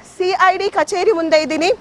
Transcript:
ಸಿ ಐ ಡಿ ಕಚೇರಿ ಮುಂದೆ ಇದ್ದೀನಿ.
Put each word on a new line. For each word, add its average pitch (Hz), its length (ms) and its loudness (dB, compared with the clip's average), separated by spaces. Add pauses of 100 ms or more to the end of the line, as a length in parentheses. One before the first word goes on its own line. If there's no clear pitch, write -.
(180)
ಸಿ 370 180 -2 (100)
ಐ 381 120 2
ಡಿ 392 120 -2
ಕಚೇರಿ 370 420 0
ಮುಂದೆ 320 300 2
ಇದ್ದೀನಿ. 311 400 0